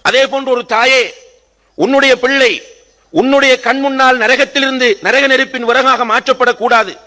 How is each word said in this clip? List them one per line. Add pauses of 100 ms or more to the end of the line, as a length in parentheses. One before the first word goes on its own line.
அதே
போன்று
ஒரு
தாயே, (600)
உன்னுடைய
பிள்ளை (460)
உன்னுடைய
கண்
முன்னால்
நரகத்திலிருந்து,
நரக
நெருப்பின்
விறகாக
மாற்றப்படக்கூடாது.